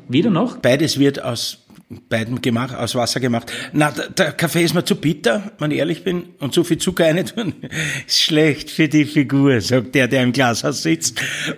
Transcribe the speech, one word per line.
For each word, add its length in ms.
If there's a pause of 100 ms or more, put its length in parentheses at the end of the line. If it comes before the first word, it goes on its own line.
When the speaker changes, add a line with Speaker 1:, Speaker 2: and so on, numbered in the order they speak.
Speaker 1:
Weder 220
noch? 280
Speaker 2:
Beides 400
wird 240
aus 420 (460)
beiden 320
gemacht, 320
aus 200
Wasser 240
gemacht. 320 (220)
Na, 180
der, 200
der 220
Kaffee 300
ist 120
mir 100
zu 120
bitter, 600
wenn 120
ich 80
ehrlich 260
bin, 200 (140)
und 140
so 100
viel 140
Zucker 300
rein 180
tun, 300 (260)
<laughs> 260
ist 160
schlecht 480
für 180
die 180
Figur, 560
sagt 320
der, 120
der 160
im 100
Glashaus 500
sitzt. 360 (400)